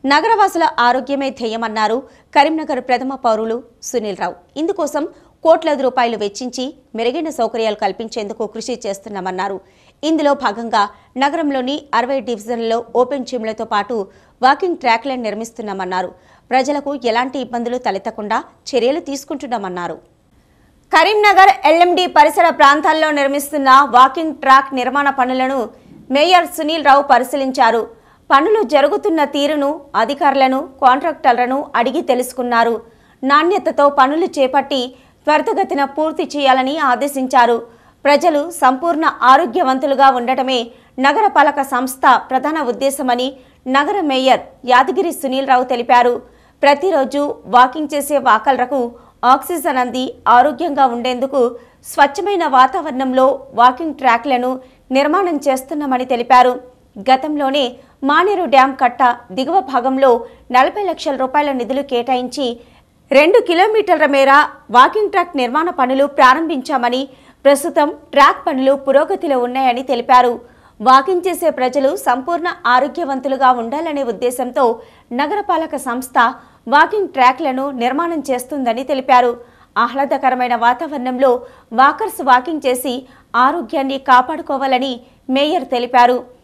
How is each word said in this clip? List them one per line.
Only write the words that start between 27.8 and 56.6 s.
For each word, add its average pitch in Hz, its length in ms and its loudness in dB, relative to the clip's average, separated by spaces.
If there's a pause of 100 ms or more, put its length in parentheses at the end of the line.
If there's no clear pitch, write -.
పనులు 330 300 4 (140)
జరుగుతున్న 311 480 0 (120)
తీరును 285 360 -2 (320)
అధికారులను, 269 580 0 (220)
కాంట్రాక్టర్లను 262 760 2 (220)
అడిగి 254 300 -2
తెలుసుకున్నారు. 240 640 0 (480)
నాణ్యతతో 302 640 2 (120)
పనులు 294 380 2
చేపట్టి 269 460 0 (460)
త్వరితగతిన 302 540 0 (140)
పూర్తి 311 280 -4 (100)
చేయాలని 262 420 2 (160)
ఆదేశించారు. 254 680 0 (480)
ప్రజలు 294 360 2 (200)
సంపూర్ణ 294 440 0 (260)
ఆరోగ్యవంతులుగా 269 760 2 (120)
ఉండటమే 254 400 -2 (460)
నగరపాలక 302 560 2 (120)
సంస్థ 262 320 -4 (240)
ప్రధాన 277 280 -2 (140)
ఉద్దేశమని 254 560 -2 (480)
నగర 294 220 0 (140)
మేయర్ 262 300 2 (300)
యాదగిరి 254 480 2
సునీల్ 269 320 -4
రావు 254 220 2
తెలిపారు. 240 420 2 (480)
ప్రతిరోజు 285 580 0 (360)
వాకింగ్ 262 360 2
చేసే 285 240 -2 (120)
వాకర్లకు 240 520 0 (540)
ఆక్సిజన్ 294 480 -4
అంది 254 240 -4 (300)
ఆరోగ్యంగా 285 480 2 (100)
ఉండేందుకు 254 460 -2 (500)
స్వచ్ఛమైన 349 520 0 (140)
వాతావరణంలో 262 720 2 (320)
వాకింగ్ 262 400 2
ట్రాక్లను 247 500 0 (460)
నిర్మాణం 320 480 0
చేస్తున్నామని 262 640 -4
తెలిపారు. 247 420 4 (560)